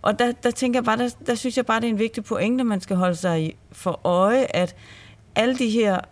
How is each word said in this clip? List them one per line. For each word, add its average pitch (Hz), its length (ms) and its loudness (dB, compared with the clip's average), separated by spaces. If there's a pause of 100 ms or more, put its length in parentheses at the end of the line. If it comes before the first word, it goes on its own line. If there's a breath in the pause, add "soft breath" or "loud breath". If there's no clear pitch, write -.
Og 208 160 0
der, 240 140 2 (100)
der 240 80 0
tænker 247 300 0
jeg 240 40 -6
bare, 220 140 0
der, 247 100 0 (180)
der 240 80 0
synes 233 220 -4
jeg 247 100 0
bare, 226 140 0
det 233 60 -2
er 233 60 0
en 208 60 -2
vigtig 220 260 -4
pointe, 240 400 0
man 208 160 0
skal 185 160 -2
holde 180 200 2
sig 165 260 0
i, 160 140 -4 (160)
for - 320 -6
øje, 196 460 4
at 180 260 -2 (580 loud breath)
alle 247 240 2
de 240 120 0
her 208 300 2 (120)